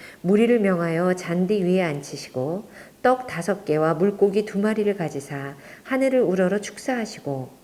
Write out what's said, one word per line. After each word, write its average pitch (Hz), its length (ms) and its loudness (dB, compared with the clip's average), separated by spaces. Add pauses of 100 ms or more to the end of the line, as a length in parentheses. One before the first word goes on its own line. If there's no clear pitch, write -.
(220)
무리를 220 380 4
명하여 180 540 2
잔디 180 480 0
위에 180 200 2
앉히시고 143 840 -6 (380)
떡 - 240 2
다섯 180 380 -4
개와 156 300 2
물고기 202 520 2
두 196 120 -4
마리를 208 380 0
가지사 143 580 -8 (280)
하늘을 262 380 2
우러러 185 400 2
축사하시고 202 880 -6 (160)